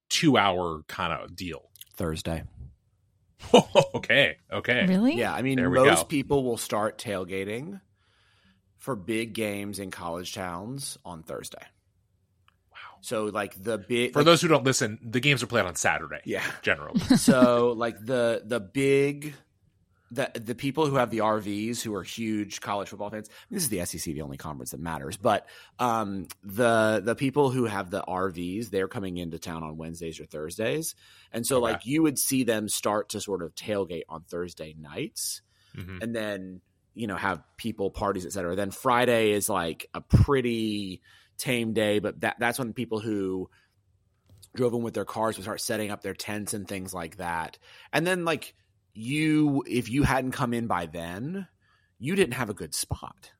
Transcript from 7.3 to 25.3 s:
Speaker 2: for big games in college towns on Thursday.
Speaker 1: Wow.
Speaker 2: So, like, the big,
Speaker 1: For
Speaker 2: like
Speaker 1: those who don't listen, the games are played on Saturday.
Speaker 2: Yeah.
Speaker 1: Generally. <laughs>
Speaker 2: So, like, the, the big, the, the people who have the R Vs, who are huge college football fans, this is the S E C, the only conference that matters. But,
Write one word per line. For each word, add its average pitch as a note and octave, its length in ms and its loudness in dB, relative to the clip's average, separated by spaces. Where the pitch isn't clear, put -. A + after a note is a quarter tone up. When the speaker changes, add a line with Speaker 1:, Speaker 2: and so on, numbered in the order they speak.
Speaker 2:
for C3 180 -6
big A2 380 -4
games G2+ 460 -4
in F#2+ 120 -8
college F2 420 -8
towns G2+ 720 -8
on E2+ 180 -12
Thursday. - 380 -12
Speaker 1:
Wow. - 60 -20
Speaker 2:
So, A2 240 -2
like, G2+ 360 -4
the A2 160 -2
big, A#2+ 360 0
Speaker 1:
For D3 60 4
Speaker 2:
like D3 60 8
Speaker 1:
those E3 160 8
who E3+ 60 2
don't C#3+ 160 6
listen, A#2+ 400 2
the A#2+ 160 0
games B2+ 240 2
are A#2 40 -6
played A2 180 2
on F2 100 -6
Saturday. D2+ 500 0
Speaker 2:
Yeah. F#2 180 -4
Speaker 1:
Generally. D#2 380 0
<laughs> - 180 6
Speaker 2:
So, A#2+ 600 6
like, A2+ 260 -2
the, A#2 420 2
the A#2 140 -2
big, C#3 720 2
the, B2+ 240 -2
the A#2 200 -6
people C#3 300 0
who C#3 120 2
have A#2+ 120 4
the A2 120 0
R G#2+ 180 4
Vs, G#2 420 -4
who G#2+ 140 -4
are F#2+ 80 -6
huge G#2+ 580 -4
college G2+ 280 -4
football G2+ 200 -8
fans, G#2+ 180 -10
this F#3 140 -4
is C3+ 60 -2
the G2+ 100 -2
S F2 160 -6
E - 20 -8
C, E2 160 -6
the C#2+ 80 -6
only C#2 160 -10
conference C#2 340 -10
that C2 80 -12
matters. D2+ 380 -8
But, G#2 300 0